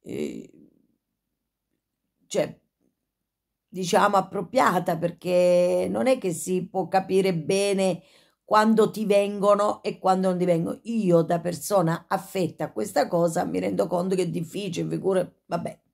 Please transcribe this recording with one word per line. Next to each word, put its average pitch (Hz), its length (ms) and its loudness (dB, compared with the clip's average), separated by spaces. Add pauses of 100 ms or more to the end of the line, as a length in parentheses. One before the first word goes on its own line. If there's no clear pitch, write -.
eh, - 480 -10 (1800)
cioè, - 320 -4 (1080)
diciamo 190 480 0
appropriata, 190 800 0
perché 180 920 2
non 220 160 -2
è 262 120 2
che 190 140 -4
si 180 360 -4
può 185 200 -4
capire 190 460 2
bene 190 680 0 (420)
quando 214 460 4
ti 214 160 -6
vengono 202 760 2
e - 160 -6
quando 185 300 2
non 180 100 0
ti 175 60 0
vengono. 170 400 0
Io 190 380 2
da 165 180 -2
persona 170 680 0
affetta 190 560 -4
a - 80 -8
questa - 360 -2
cosa 170 360 0
mi 175 140 -4
rendo 185 280 -2
conto 180 280 -2
che 185 80 0
è 175 60 -2
difficile, 165 600 -6
figura-, 165 420 -2 (160)
vabbè. 170 340 -8 (140)